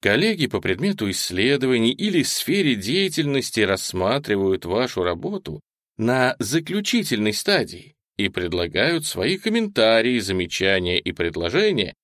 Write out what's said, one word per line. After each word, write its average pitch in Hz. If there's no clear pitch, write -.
Коллеги 156
по 101
предмету 107
исследований 123
или 180
сфере 156
деятельности 143
рассматривают 98
вашу 98
работу 87
на 127
заключительной 156
стадии -
и 101
предлагают 90
свои 120
комментарии, 123
замечания 92
и -
предложения 95